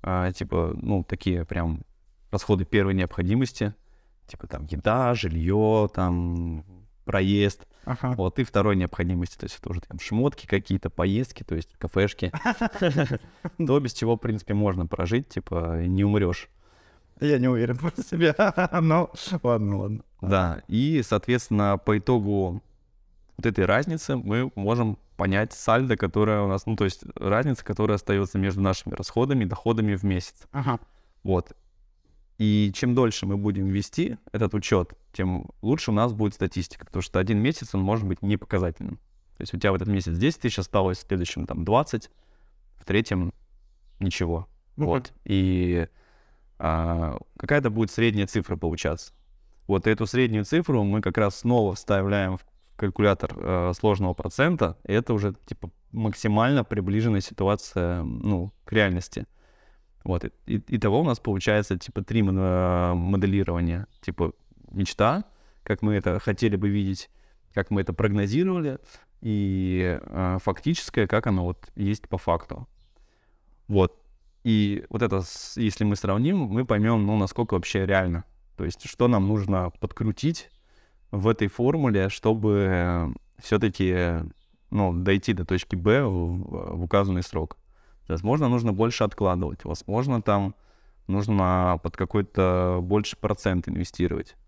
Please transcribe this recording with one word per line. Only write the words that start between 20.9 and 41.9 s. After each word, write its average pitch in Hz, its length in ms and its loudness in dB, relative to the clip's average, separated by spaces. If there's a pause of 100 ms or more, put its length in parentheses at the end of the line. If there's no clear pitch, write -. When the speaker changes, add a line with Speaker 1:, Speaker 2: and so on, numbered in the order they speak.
Speaker 1:
соответственно, 104 800 2
по 107 140 2
итогу 101 640 0 (760)
вот - 100 -4
этой 101 180 2
разницы 143 500 0
мы 120 400 -2
можем 110 440 0 (180)
понять 101 360 0
сальдо, 117 440 2
которое 104 460 2
у 101 40 0
нас, 95 200 -2
ну, 110 80 -2
то 104 100 2
есть 92 160 -4 (140)
разница, 120 500 0
которая 107 300 0
остается 98 420 0
между 98 240 0
нашими 95 320 0
расходами 127 500 0
и 95 40 0
доходами 107 480 0
в 92 80 -6
месяц. 95 320 -2 (160)
Speaker 2:
Ага. 135 280 -2 (440)
Speaker 1:
Вот. 92 300 0 (840)
И 104 360 4
чем 123 220 0
дольше 120 320 2
мы 101 100 -2
будем 101 300 -2
вести 101 500 -2 (140)
этот 110 240 0
учет, 95 380 2 (200)
тем 92 380 -2 (100)
лучше 123 300 0
у - 20 2
нас 113 180 2
будет 107 220 0
статистика, - 540 -6
потому - 160 -6
что - 160 0
один 101 200 2
месяц, 123 360 -2
он 98 60 2
может 104 260 0
быть 98 160 -4
непоказательным. 98 720 -2 (420)
То - 60 -12
есть - 100 -10
у 90 40 -4
тебя 101 140 2
в 95 40 2
этот 92 140 -2
месяц 90 280 0
десять 135 240 0
тысяч 120 160 -2
осталось, 92 400 0
в - 100 -18
следующем 87 380 -4
там - 200 -6
двадцать, 117 440 0 (680)